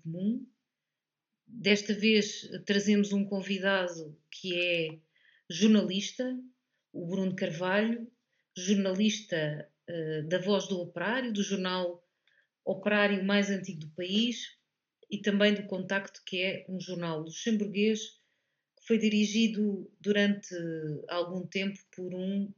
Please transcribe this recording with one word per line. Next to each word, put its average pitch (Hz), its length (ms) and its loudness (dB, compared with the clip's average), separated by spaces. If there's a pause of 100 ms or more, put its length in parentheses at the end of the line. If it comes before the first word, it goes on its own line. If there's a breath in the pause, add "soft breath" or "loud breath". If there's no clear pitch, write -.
Comum. 196 440 -4 (1000)
Desta 202 480 0
vez, 208 580 2
eh, 185 60 -8
trazemos 202 520 2
um 202 140 2
convidado 185 880 -2 (160)
que 185 240 -6
é 170 440 0 (500 soft breath)
jornalista, 202 920 2 (540)
o 180 140 -8
Bruno 190 280 -2
Carvalho, 190 720 0 (480)
jornalista, 185 1120 0 (220)
eh, 156 400 -4
da 180 100 2
Voz 190 300 0
do 190 100 -2
Operário, 208 540 -4
do 202 100 0
jornal 185 640 -2 (560)
operário 202 600 2
mais 202 240 4
antigo 185 320 -4
do - 120 -12
país, 214 680 -2 (520)
e 202 120 -6
também 208 320 4
do 196 120 -4
Contacto, 190 600 -4
que 190 100 -6
é 185 320 -2
um 185 100 -8
jornal 170 420 -4
luxemburguês, 208 1000 -2 (540)
que - 120 -18
foi 226 100 4
dirigido 208 1000 2
durante 202 560 2 (540)
algum 175 380 -4
tempo 196 320 -4 (180)
por 180 180 -8
um 196 440 -2